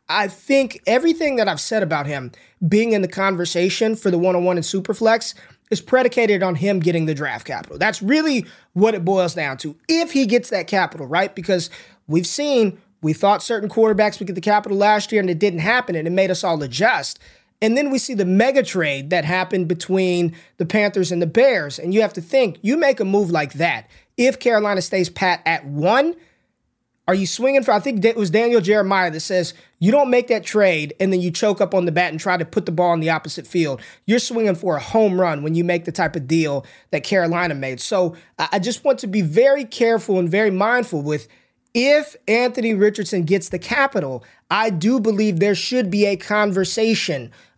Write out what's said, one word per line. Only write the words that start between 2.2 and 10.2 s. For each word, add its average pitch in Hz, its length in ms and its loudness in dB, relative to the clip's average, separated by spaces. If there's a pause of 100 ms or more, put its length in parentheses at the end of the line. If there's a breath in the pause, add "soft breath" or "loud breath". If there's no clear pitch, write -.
being 220 280 2
in 208 80 2
the 185 80 -2
conversation 190 880 -2
for 208 120 -2
the 175 80 2
one 185 200 2
oh - 20 0
one 180 160 0
and 165 100 -4
Superflex 220 680 -2 (360 loud breath)
is - 120 -2
predicated 240 600 2
on 185 120 0
him 190 240 0
getting 165 280 0
the 156 60 -2
draft 135 320 -8
capital. 147 320 -10
That's 208 240 -2
really 262 440 0 (260 loud breath)
what 214 240 2
it 180 80 -6
boils 180 300 0
down 147 240 -6
to. 151 180 -10 (140)
If 330 240 0
he 269 120 2